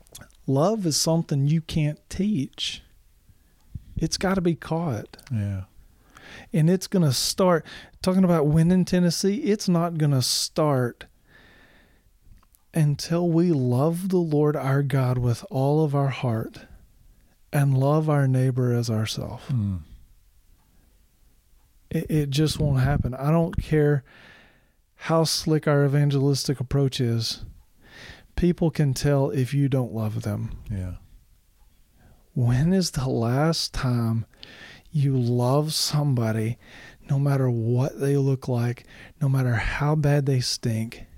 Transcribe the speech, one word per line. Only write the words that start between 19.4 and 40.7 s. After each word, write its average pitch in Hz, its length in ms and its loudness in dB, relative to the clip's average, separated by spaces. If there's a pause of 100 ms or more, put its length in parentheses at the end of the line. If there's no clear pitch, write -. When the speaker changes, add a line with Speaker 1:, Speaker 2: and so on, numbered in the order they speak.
Speaker 2:
Mm. 101 300 -2 (2000)
Speaker 1:
It, 165 200 -4
it 147 200 0
just 147 280 0
won't 135 220 2
happen. 127 340 0
I 139 160 -2
don't 165 320 0
care 147 400 2 (920)
how 160 280 0
slick 156 440 0
our 143 160 4
evangelistic 139 760 2
approach 135 400 0
is. 117 440 -2 (920)
People 170 340 2
can 143 240 0
tell 143 360 0
if 131 240 -2
you 139 140 2
don't 127 240 -2
love 110 300 -4
them. 110 360 -6 (120)
Speaker 2:
Yeah. 92 240 -6 (1400)
Speaker 1:
When 127 400 2
is 190 200 0
the 131 160 -4
last 127 640 0
time 117 540 -2 (640)
you 139 260 0
love 123 560 0
somebody, 117 880 -2 (500)
no 139 100 0
matter 139 300 2
what 120 520 -2
they 139 160 2
look 135 320 0
like, 120 360 -2 (360)
no 143 80 2
matter 131 260 2
how 147 400 0
bad 143 320 2
they 131 140 0
stink, 113 640 -4 (140)